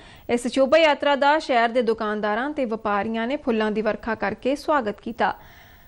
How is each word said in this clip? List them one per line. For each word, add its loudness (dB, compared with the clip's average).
ਇਸ 0
ਸ਼ੋਭਾ 4
ਯਾਤਰਾ 4
ਦਾ 2
ਸ਼ਹਿਰ 2
ਦੇ 0
ਦੁਕਾਨਦਾਰਾਂ -2
ਤੇ -4
ਵਪਾਰੀਆਂ -2
ਨੇ -2
ਫੁੱਲਾਂ 0
ਦੀ -2
ਵਰਖਾ -2
ਕਰਕੇ -4
ਸਵਾਗਤ -2
ਕੀਤਾ। -2